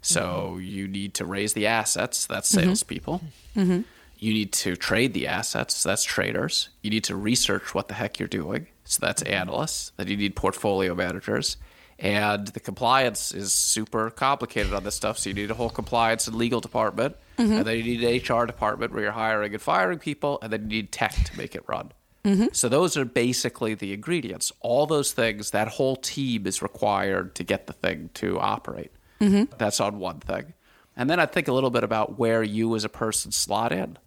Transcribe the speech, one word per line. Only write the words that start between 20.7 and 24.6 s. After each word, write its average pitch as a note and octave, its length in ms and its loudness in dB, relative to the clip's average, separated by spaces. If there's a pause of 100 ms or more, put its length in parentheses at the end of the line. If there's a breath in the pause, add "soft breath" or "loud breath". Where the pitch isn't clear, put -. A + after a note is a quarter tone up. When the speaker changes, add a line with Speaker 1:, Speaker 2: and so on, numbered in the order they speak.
Speaker 1:
tech - 240 0
to - 240 0
make - 160 -8
it - 140 -10
run. - 240 -4 (320)
Speaker 2:
Mm-hmm. G3+ 280 6
Speaker 1:
So - 160 2
those D#3 280 4
are C#3 80 2
basically A#2+ 680 0
the G2 180 -8
ingredients. A2 580 -4 (100)